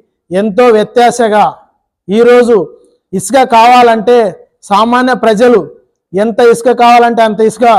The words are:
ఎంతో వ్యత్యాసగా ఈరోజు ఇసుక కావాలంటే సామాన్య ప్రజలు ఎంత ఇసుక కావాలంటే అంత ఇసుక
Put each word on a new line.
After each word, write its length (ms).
ఎంతో 360
వ్యత్యాసగా 760
ఈరోజు 480
ఇసుక 300
కావాలంటే 760
సామాన్య 520
ప్రజలు 460
ఎంత 260
ఇసుక 320
కావాలంటే 520
అంత 180
ఇసుక 240